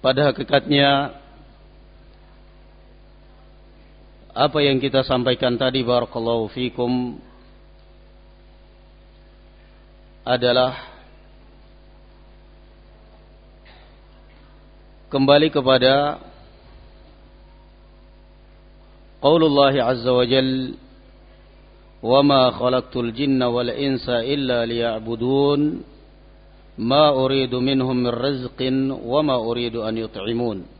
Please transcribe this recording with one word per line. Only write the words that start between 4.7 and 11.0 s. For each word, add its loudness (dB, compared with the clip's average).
kita 0
sampaikan -2
tadi, -2
barakallahu -2
fikum, -4
adalah 2